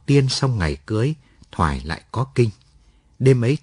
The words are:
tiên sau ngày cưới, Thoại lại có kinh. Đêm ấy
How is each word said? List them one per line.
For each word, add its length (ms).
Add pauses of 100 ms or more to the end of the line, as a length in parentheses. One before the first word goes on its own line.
tiên 240
sau 200
ngày 360
cưới, 300 (360)
Thoại 340
lại 160 (100)
có 140 (100)
kinh. 140 (680)
Đêm 240
ấy 200